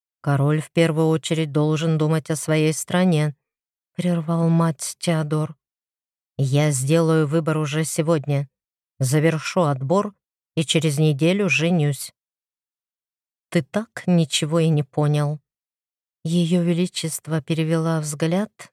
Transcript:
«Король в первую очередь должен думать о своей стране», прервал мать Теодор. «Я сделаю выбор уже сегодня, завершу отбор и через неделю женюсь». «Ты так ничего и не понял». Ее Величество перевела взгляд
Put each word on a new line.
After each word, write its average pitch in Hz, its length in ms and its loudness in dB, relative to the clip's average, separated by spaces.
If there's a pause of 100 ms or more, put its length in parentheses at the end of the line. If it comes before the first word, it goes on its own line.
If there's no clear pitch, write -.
(220)
«Король 143 380 0
в - 100 -10
первую 160 380 2
очередь 160 440 -2
должен 156 460 0
думать 156 320 0
о 160 60 -2
своей 156 360 0
стране», 156 640 0 (600)
прервал 170 520 0
мать 165 500 0
Теодор. 156 580 -2 (840)
«Я 143 320 2
сделаю 160 560 2
выбор 156 320 0
уже 156 260 -2
сегодня, 143 640 -2 (500)
завершу 151 640 0
отбор 151 520 -2 (420)
и 160 80 0
через 151 340 0
неделю 160 500 2
женюсь». 156 640 -2 (1400)
«Ты 175 120 0
так - 440 -8
ничего 165 540 2
и 160 80 2
не 151 140 2
понял». 147 580 -2 (840)
Ее 170 380 2
Величество 165 800 -2
перевела 160 600 -2
взгляд 160 720 -4